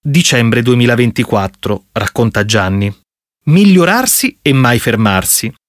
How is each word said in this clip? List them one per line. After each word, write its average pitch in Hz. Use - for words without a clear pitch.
dicembre 123
duemilaventiquattro, 117
racconta 107
Gianni. 101
Migliorarsi 196
e 151
mai 123
fermarsi. 107